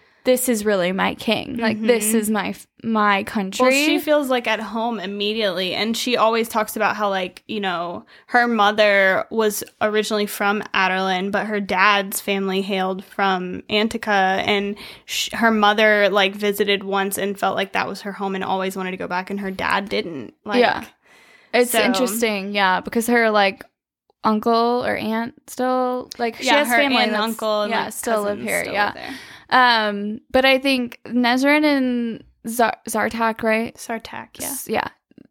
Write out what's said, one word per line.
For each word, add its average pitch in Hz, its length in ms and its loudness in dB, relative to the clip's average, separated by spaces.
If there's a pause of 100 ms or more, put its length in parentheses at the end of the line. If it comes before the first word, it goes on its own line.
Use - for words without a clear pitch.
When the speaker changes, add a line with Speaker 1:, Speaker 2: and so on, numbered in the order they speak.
(240)
Speaker 1:
"This 254 240 4
is 214 160 0
really 190 260 2
my 190 240 0
king. - 440 -4
Like, 220 220 -2
this 220 280 2
Speaker 2:
Mm-hmm. 220 80 2
Speaker 1:
is 214 140 0
my 196 180 -2
f-, - 180 -10 (160)
my 208 400 2
country." 202 400 -4
Speaker 2:
Well, 262 80 6
she 294 300 2
feels, 294 300 0
like, 240 180 0
at 220 100 0
home 226 400 -4
immediately. 202 800 -2
And 226 200 -2
she 247 200 0
always 226 320 2
talks 214 260 -2
about 208 220 0
how, 208 120 -2
like, 185 380 -4
you 214 140 -6
know, 175 440 -6 (220)
her 240 220 4
mother 208 840 4
was 214 320 0 (180)
originally 214 460 0
from 202 340 -2 (140)
Adarlan, 190 560 0
but 196 160 -2
her 214 140 -2
dad's 196 600 2
family 196 420 -2
hailed 190 420 -4
from 185 640 -2
Antica. 208 760 0
And 202 300 0 (300)
sh-, - 300 -6
her 226 180 2
mother, 208 560 4
like, 196 260 2
visited 202 480 0
once 196 340 -2
and 196 220 -4
felt 190 160 0
like 196 200 -4
that - 120 0
was 196 140 -8
her 208 120 -8
home 190 220 -6
and 190 80 -6
always 190 340 -4
wanted 185 140 -6
to 185 60 -8
go 180 100 -8
back. 185 240 -6
And 202 80 -4
her 196 140 -6
dad 196 360 -2
didn't. 170 460 -6 (100)
Like, 311 140 0
Speaker 1:
Yeah. 226 260 2 (680)
It's 240 200 2
Speaker 2:
So 226 100 2
Speaker 1:
interesting, 220 720 0
yeah, 190 260 2
because 226 280 -2
her, 233 220 4
like, 196 340 2 (600)
uncle 233 640 2
or 202 100 -2
aunt 220 380 -4 (160)
still, 254 580 -2 (100)
like, 233 180 -4
she 262 100 -6
Speaker 2:
Yeah, 247 140 4
Speaker 1:
has 285 80 0
Speaker 2:
her 240 80 2
Speaker 1:
family 277 220 4
Speaker 2:
aunt 226 80 4
and 214 80 0
Speaker 1:
that's, 208 100 0
Speaker 2:
uncle 220 380 -2
and, 208 80 -2
Speaker 1:
yeah, 220 140 0
Speaker 2:
like, 220 80 -8
Speaker 1:
still 220 300 -2
live 208 160 -2
Speaker 2:
cousins 240 100 -6
Speaker 1:
here, 190 140 0
Speaker 2:
still - 120 -6
Speaker 1:
yeah. 202 120 2
Speaker 2:
live - 80 -6
there. - 200 -12 (720)
Speaker 1:
Um, 208 320 -6 (100)
but 262 140 4
I 269 140 6
think 262 480 -2
Nezrin 262 580 2
and 254 600 0 (240)
Zar-, 226 300 0 (100)
Zartak, 220 540 -2
right? 226 340 0
Speaker 2:
Sartak, - 640 -12
yeah. - 60 -8
Speaker 1:
S-, - 220 -8
yeah. - 200 -2 (420)